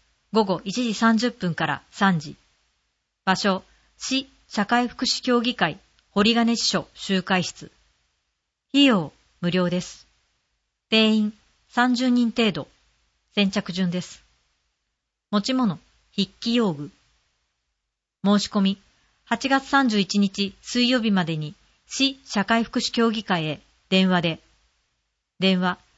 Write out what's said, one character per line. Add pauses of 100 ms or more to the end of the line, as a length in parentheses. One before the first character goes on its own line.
(320)
午
後
一
時
三
十
分
か
ら
三
時。 (920)
場
所、 (340)
市 (180)
社
会
福
祉
協
議
会、 (320)
堀
金
支
所
集
会
室。 (1000)
費
用、 (280)
無
料
で
す。 (840)
定
員、 (360)
三
十
人
程
度。 (680)
先
着
順
で
す。 (1080)
持
ち
物、 (360)
筆 (120)
記
用
具。 (1300)
申
し
込
み、 (440)
八
月
三
十
一
日
水
曜
日
ま
で
に、 (320)
市
社
会
福
祉
協
議
会
へ (280)
電
話
で。 (1000)
電
話、 (180)